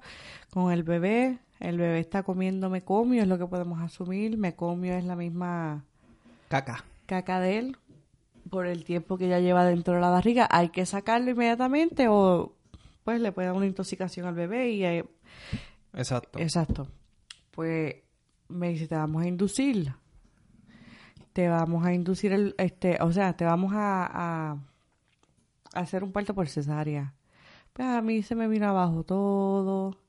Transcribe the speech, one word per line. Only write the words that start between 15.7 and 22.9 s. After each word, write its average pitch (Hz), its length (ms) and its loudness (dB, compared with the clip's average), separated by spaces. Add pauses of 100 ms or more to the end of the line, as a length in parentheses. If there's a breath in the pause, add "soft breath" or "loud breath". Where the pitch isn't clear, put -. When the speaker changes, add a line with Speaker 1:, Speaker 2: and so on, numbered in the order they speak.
Speaker 2:
Exacto. - 460 -6
Speaker 1:
Exacto. 156 480 -2 (640)
Pues 160 440 -4 (520)
me 175 220 -4
dice, 160 180 -4
"Te 165 80 -4
vamos 156 280 0
a 175 40 0
inducir. 190 640 0 (1400 loud breath)
Te 175 140 2
vamos 165 380 2
a 175 80 4
inducir 185 400 0
el, 202 240 0
este, 180 440 0